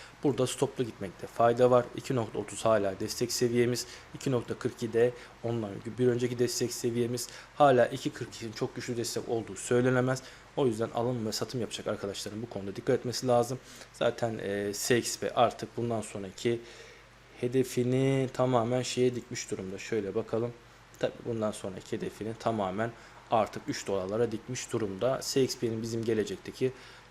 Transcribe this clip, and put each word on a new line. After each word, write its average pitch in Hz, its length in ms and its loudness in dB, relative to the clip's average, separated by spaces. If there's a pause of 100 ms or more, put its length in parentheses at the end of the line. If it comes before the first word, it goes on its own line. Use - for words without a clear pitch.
(220)
Burada 131 240 2
stoplu - 380 0
gitmekte 101 420 -10
fayda 120 440 6
var. 123 160 6 (100)
İki - 180 -4
nokta 113 240 -2
otuz - 260 -6
hala 101 360 4
destek 110 320 -2
seviyemiz. 120 540 2 (280)
İki 139 160 -4
nokta 117 280 -2
kırk 123 140 -2
iki 113 200 -6
de 120 200 6 (300)
ondan 117 280 -2 (280)
bir 123 80 6
önceki 120 320 2
destek 120 340 0
seviyemiz. 120 560 -2 (260)
Hala 127 320 8
iki 131 240 -4
kırk - 240 -10
ikinin 113 180 -10
çok 123 240 -4
güçlü 120 200 -6
destek 117 320 -4
olduğu 107 280 -4
söylenemez. 127 640 2 (340)
O 143 100 4
yüzden 113 240 0
alım 117 360 -2
ve 107 60 -4
satım 120 280 -4
yapacak 104 260 -6
arkadaşların 101 560 -4
bu 120 80 -8
konuda 98 260 -8
dikkat 123 220 2
etmesi 123 280 -4
lazım. 123 320 4 (340)
Zaten, 117 460 0
e, 101 360 -2
S - 240 4
X - 200 -2
P 101 160 -2
artık 113 420 2
bundan 117 240 -2
sonraki 107 600 -4 (800)
hedefini 127 920 2
tamamen 127 500 4
şeye 123 320 2
dikmiş - 360 -8
durumda. 95 280 -6
Şöyle 98 360 -2
bakalım. 113 380 -2 (460)
Tabii 127 140 0 (140)
bundan 110 240 0
sonraki 98 460 -8
hedefini 110 440 -6
tamamen 107 500 0 (400)
artık 110 380 2
üç - 180 -6
dolarlara 101 460 0
dikmiş 123 400 -8
durumda. 110 500 0
S - 200 2
X 127 160 0
P'nin 113 240 -2
bizim 113 220 -4
gelecekteki 107 680 0 (380)